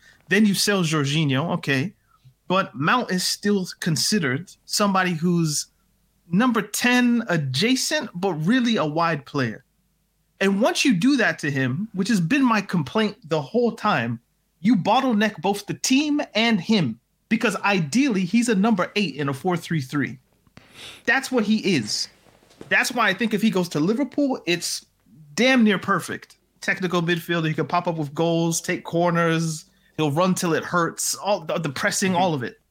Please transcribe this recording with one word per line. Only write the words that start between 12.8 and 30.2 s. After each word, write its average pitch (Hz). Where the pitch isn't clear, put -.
the 160
whole 226
time, 123
you 220
bottleneck 208
both 202
the 160
team 294
and 220
him, 160
because 208
ideally 196
he's 233
a 220
number 190
eight 208
in 143
a 143
four 175
three 165
three. 131
That's 262
what 233
he 202
is. 107
That's 233
why 233
I 190
think 214
if 196
he 220
goes 175
to 151
Liverpool, 262
it's -
damn 254
near 202
perfect. -
Technical 185
midfielder, 170
he 156
can 151
pop 175
up 170
with 147
goals, 165
take -
corners, 165
he'll 151
run 185